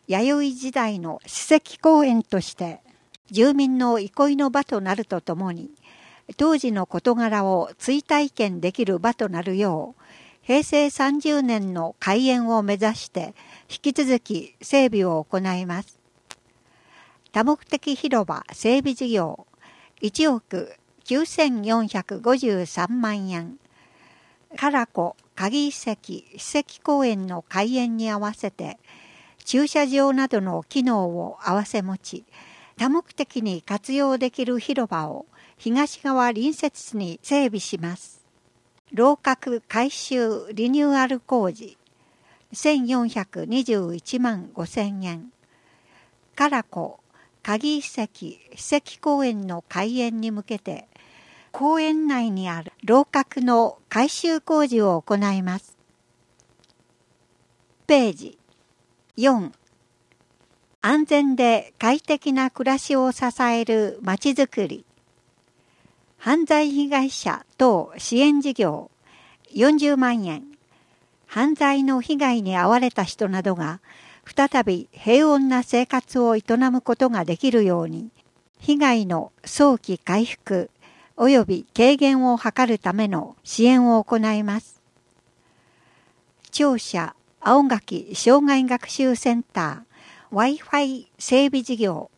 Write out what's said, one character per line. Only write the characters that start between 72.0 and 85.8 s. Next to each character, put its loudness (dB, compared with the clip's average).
被 -2
害 2
に -2
遭 2
わ 4
れ 0
た -2
人 -4
な -2
ど -2
が、 -6
再 2
び -2
平 4
穏 4
な 2
生 0
活 -2
を 4
営 -2
む 0
こ 0
と 2
が -2
で -2
き 0
る 4
よ 2
う -4
に、 -10
被 2
害 4
の -4
早 4
期 -6
回 0
復 -4
及 6
び -2
軽 6
減 4
を 4
図 0
る 2
た -4
め 0
の -4
支 2
援 6
を 4
行 0
い 0
ま -4
す。 -16